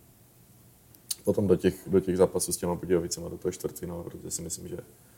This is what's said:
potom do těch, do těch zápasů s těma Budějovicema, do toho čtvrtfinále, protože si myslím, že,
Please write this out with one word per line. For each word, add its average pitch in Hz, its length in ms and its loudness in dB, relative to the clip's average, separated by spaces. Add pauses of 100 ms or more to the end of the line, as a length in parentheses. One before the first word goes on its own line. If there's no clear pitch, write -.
(1200)
potom 101 240 2
do 92 80 6
těch, 90 200 4 (120)
do 95 120 6
těch 90 180 2
zápasů 90 360 2
s - 40 -2
těma 87 180 -2
Budějovicema, 85 540 0
do 87 80 -8
toho 92 140 -2
čtvrtfinále, - 520 -8
protože - 280 -12
si - 100 -6
myslím, - 260 -10
že, - 100 -8 (400)